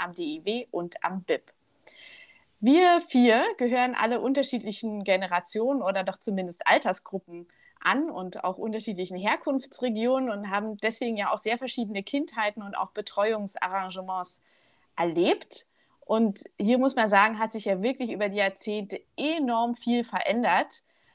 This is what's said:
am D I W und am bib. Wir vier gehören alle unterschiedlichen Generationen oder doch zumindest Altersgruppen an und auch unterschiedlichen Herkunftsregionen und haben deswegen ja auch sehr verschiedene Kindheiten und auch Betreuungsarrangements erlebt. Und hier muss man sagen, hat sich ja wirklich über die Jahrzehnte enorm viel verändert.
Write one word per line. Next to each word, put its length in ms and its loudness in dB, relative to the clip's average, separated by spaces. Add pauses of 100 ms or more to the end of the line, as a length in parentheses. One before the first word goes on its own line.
am 100 -6
D 100 -8
I 220 -6
W 280 -4
und 320 -6
am 180 -4
bib. 300 -4 (1040)
Wir 480 6
vier 380 6 (140)
gehören 360 2
alle 260 0
unterschiedlichen 840 -2
Generationen 800 0
oder 200 0
doch 140 -6
zumindest 500 -4
Altersgruppen 800 0 (320)
an 320 0
und 320 -8
auch 160 -4
unterschiedlichen 580 -6
Herkunftsregionen 1120 -2
und 200 -6
haben 280 -2
deswegen 380 -2
ja 140 -2
auch 80 0
sehr 180 -2
verschiedene 460 -6
Kindheiten 600 -4
und 120 -10
auch 160 -4
Betreuungsarrangements 1500 -4 (540)
erlebt. 720 0 (340)
Und 420 2 (160)
hier 200 4
muss 180 2
man 120 4
sagen, 300 6
hat 140 -2
sich 140 -8
ja 160 0
wirklich 280 -2
über 180 0
die 100 -2
Jahrzehnte 640 -4 (140)
enorm 580 -2
viel 280 0
verändert. 800 0 (320)